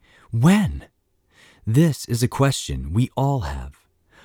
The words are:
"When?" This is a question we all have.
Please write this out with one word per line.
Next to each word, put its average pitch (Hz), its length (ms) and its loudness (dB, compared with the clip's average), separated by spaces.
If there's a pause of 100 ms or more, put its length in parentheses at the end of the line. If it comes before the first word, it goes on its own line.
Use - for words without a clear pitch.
(320)
"When?" 123 540 2 (800)
This 139 420 2
is 120 180 -2
a 123 40 2
question 76 640 -2
we 117 240 0
all 139 260 0
have. 69 340 -8 (500)